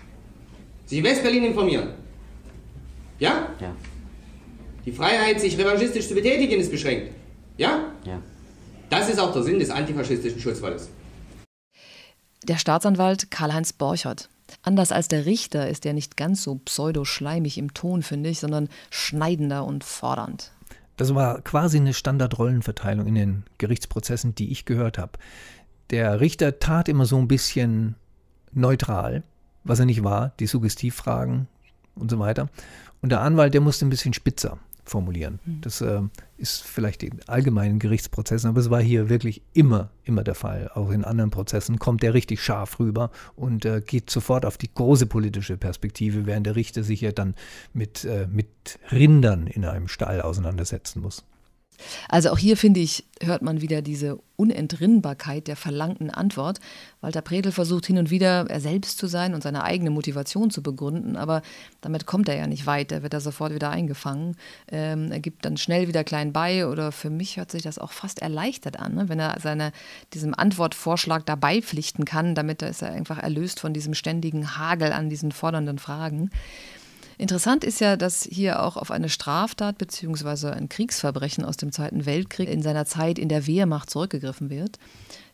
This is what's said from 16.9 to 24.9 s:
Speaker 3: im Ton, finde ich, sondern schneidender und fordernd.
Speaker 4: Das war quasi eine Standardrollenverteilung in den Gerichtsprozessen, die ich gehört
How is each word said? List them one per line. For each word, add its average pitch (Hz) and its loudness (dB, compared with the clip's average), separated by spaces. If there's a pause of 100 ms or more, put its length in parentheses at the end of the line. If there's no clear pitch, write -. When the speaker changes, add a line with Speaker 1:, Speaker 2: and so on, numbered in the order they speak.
Speaker 3:
im 143 -4
Ton, 180 -2
finde 147 -4
ich, 165 -4
sondern 151 -2 (200)
schneidender 151 -2
und 139 -6
fordernd. - -6 (460)
Speaker 4:
Das 131 2
war 131 2
quasi 151 2
eine 135 6
Standardrollenverteilung 117 0
in 110 4
den 101 2 (140)
Gerichtsprozessen, - -2
die 107 -2
ich - -8
gehört 120 0